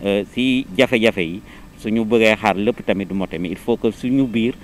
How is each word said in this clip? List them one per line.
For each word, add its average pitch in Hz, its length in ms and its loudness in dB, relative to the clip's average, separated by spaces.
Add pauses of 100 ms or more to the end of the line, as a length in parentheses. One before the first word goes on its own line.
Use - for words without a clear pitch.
euh, 101 200 0 (100)
si 127 320 0 (120)
jafe-jafe 113 440 0
yi, 85 200 -4 (360)
suñu 113 280 0
bëggee 110 360 6
xaar 101 160 4
lépp 107 280 0
tamit 95 200 0
du 90 80 -8
mote, 92 260 -4
mais 90 100 -4
il 92 80 -6
faut 117 200 -2
que 113 140 0
suñu 131 340 0
biir 113 280 0 (100)